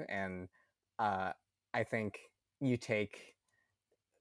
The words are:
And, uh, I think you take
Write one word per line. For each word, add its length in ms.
And, 380
uh, 320
I 100
think 360
you 180
take 580